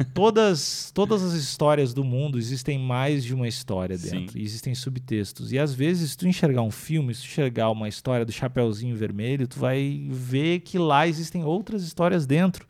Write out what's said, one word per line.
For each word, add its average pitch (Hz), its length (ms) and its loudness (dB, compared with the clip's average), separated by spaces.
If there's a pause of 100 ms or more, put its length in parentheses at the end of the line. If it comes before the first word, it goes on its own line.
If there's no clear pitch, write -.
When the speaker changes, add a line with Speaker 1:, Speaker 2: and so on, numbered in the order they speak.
Speaker 1:
<laughs> 131 140 -2
Speaker 2:
todas, 208 800 4
todas 202 280 2
as 180 120 0
histórias 147 580 2
do 135 100 -2
mundo, 131 360 0
existem 127 400 -4
mais 131 440 0
de 120 120 -4
uma 127 120 0
história 92 520 -4
Speaker 1:
Sim. 87 220 -4
Speaker 2:
dentro, 98 180 -10
e 107 40 -6
existem 113 320 -6
subtextos. 113 800 -4
E 127 60 0
às 147 160 0
vezes, 156 380 0
se - 40 -10
tu - 100 -4
enxergar 151 360 4
um 113 80 0
filme, 139 440 -2
se 113 60 -10
tu - 60 -12
enxergar 120 420 0
uma 107 180 -2
história 120 380 -2
do 113 80 -4
Chapeuzinho 120 640 -2
Vermelho, 110 500 -2
tu 131 140 -10
vai 139 480 -2
ver 135 520 0
que 180 180 -4
lá 156 280 6
existem 165 380 -2
outras 190 380 -2
histórias 175 420 2
dentro. 165 460 2